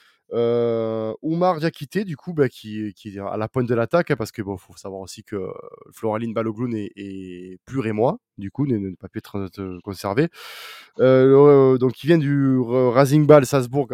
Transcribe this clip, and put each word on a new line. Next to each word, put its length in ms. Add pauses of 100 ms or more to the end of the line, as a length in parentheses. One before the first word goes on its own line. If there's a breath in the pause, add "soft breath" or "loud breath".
(320 soft breath)
Heu, 920
Oumar 380
Diakité, 440
du 120
coup, 180
bah, 140
qui, 460
qui 220
est 40
à 160
la 120
pointe 200
de 60
l'attaque, 380
hein, 40
parce 160
que, 100
bon, 140
faut 200
savoir 260
aussi 220
que, 120
heu, 160 (400)
Floraline 420
Balogun 380
est, 240
est 680
plus 140
rémois, 380 (200)
du 140
coup, 140
ne, 120
ne 180
pas 120
pu 100
être, 320 (100)
heu, 240
conservé. 440 (680 loud breath)
Heu, 760
heu, 40
donc, 260
il 40
vient 100
du 420
R-, 340
Racing 320
Ball 200
Salzbourg 480